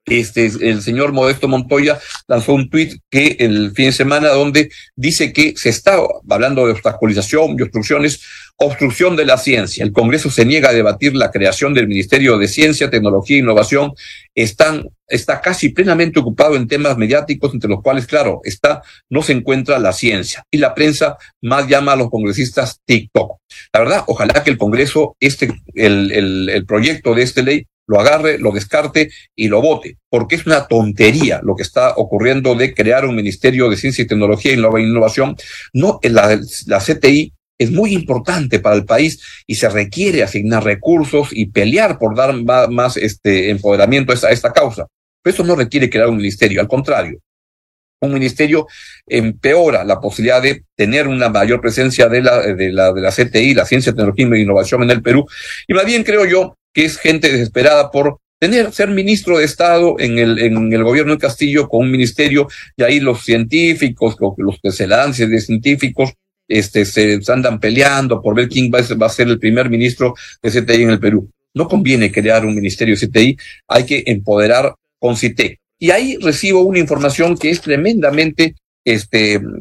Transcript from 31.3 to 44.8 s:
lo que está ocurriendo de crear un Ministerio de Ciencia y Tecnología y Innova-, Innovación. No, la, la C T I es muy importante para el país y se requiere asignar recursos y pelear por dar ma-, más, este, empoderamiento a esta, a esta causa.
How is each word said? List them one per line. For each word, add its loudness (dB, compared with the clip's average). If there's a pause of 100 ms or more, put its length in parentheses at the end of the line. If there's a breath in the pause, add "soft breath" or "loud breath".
lo -2
que -8
está 0
ocurriendo 0
de 0
crear 0
un -2
Ministerio 0
de 0
Ciencia -4
y -4
Tecnología 0
y 2
Innova-, 2
Innovación. 0 (380 loud breath)
No, 0
la, 4 (280)
la 0
C -2
T 4
I 2 (260)
es 0
muy 0
importante -2
para 2
el 0
país 0 (240 loud breath)
y -8
se 0
requiere -2
asignar -2
recursos 0
y -4
pelear 0
por -2
dar 0
ma-, 2
más, -2
este, -2
empoderamiento 2
a 2
esta, 0
a 4
esta 0
causa. 0 (340)